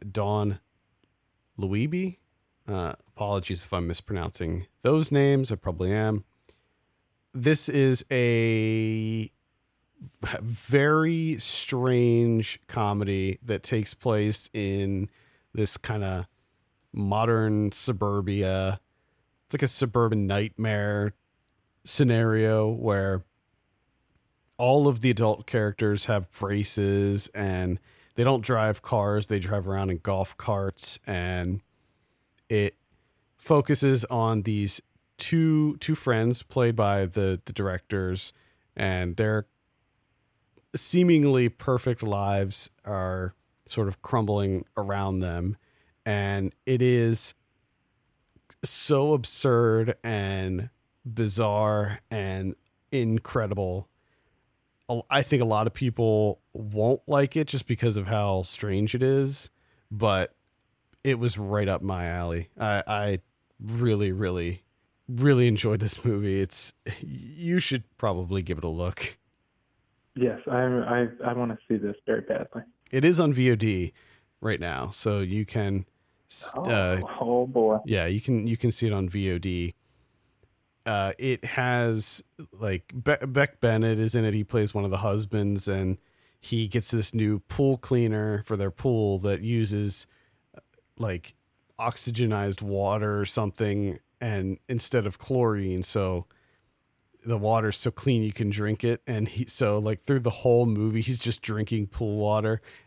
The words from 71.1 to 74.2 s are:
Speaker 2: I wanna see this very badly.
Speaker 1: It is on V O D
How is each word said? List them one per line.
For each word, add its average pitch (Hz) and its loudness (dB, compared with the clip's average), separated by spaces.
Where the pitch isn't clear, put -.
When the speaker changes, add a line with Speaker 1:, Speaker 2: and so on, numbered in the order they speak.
Speaker 2:
I 120 -2
wanna 117 -4
see 113 0
this 101 -4
very 107 0
badly. - -6
Speaker 1:
It 131 2
is 170 6
on 151 4
V 127 4
O - 6
D 104 0